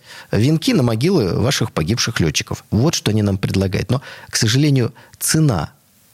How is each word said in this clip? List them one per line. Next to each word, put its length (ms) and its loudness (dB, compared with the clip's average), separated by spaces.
венки 420 2
на 100 2
могилы 580 0
ваших 320 -2
погибших 480 -2
лётчиков. 500 -2
Вот 240 2
что 160 -2
они 100 2
нам 160 0
предлагают. 540 -2
Но, 100 0
к 80 -6
сожалению, 560 2
цена 520 0